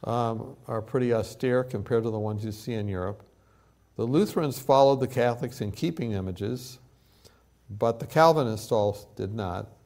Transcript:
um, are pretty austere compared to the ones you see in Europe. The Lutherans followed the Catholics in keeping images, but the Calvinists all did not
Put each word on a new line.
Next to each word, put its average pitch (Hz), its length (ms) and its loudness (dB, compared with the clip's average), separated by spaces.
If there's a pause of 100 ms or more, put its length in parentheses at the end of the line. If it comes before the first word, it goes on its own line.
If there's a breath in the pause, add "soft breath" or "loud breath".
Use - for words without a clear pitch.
um, 113 520 -2 (120)
are 113 160 -4
pretty 123 280 0
austere 123 520 0
compared 117 400 -2
to 113 80 -2
the 107 80 -4
ones 107 260 -4
you 110 60 -6
see 113 220 -8
in 104 140 -4
Europe. 98 360 -6 (720 soft breath)
The - 80 -4
Lutherans 151 560 0
followed 139 400 6
the 123 80 0
Catholics 120 520 -2
in 104 120 -4
keeping 139 400 -4
images, 98 680 -6 (920 soft breath)
but 113 320 0
the 139 60 -10
Calvinists 151 680 4
all 104 240 2 (200)
did 98 180 -6
not 101 380 -6 (140)